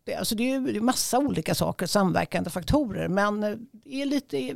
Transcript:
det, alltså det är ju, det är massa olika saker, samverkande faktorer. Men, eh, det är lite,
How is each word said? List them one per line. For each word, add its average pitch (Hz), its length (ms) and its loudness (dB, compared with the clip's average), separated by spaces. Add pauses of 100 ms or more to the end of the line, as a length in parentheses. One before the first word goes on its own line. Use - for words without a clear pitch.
det, 202 100 -4
alltså 196 200 -2
det 214 80 0
är 262 180 0
ju, 254 120 -2
det 208 40 -2
är 208 40 -2
massa 247 380 2
olika 180 360 0
saker, 165 320 -2
samverkande 180 640 2
faktorer. 185 580 0
Men, 208 340 2
eh, 208 140 -2 (160)
det 262 300 -8
är 285 40 -2
lite, 277 320 -2 (180)